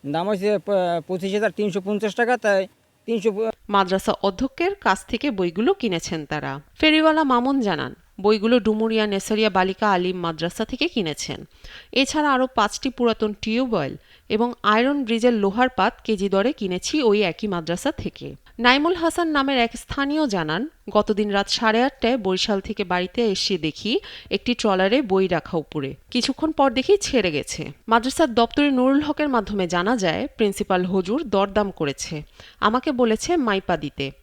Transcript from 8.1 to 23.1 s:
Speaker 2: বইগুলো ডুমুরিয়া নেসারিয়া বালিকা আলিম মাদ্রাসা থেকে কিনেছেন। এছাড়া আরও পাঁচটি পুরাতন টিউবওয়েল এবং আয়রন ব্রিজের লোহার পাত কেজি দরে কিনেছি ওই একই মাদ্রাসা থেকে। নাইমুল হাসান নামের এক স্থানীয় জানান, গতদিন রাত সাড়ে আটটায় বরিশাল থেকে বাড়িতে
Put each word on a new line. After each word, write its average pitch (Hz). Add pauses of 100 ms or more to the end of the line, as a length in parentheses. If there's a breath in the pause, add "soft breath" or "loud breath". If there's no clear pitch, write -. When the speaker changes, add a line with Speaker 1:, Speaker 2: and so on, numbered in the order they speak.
Speaker 2:
বইগুলো 220
ডুমুরিয়া 220
নেসারিয়া 208
বালিকা 190
আলিম 180
মাদ্রাসা 170
থেকে 285
কিনেছেন। - (480 loud breath)
এছাড়া 294
আরও 262
পাঁচটি 214
পুরাতন 220
টিউবওয়েল 220 (320 soft breath)
এবং 233 (100)
আয়রন 254
ব্রিজের 233
লোহার 214
পাত 214
কেজি 202
দরে 196
কিনেছি 196
ওই 214
একই 180
মাদ্রাসা 175
থেকে। - (240 soft breath)
নাইমুল 277
হাসান 339
নামের 277
এক 233
স্থানীয় 285
জানান, 185 (220)
গতদিন 208
রাত 196
সাড়ে 220
আটটায় 254
বরিশাল 190
থেকে 208
বাড়িতে 180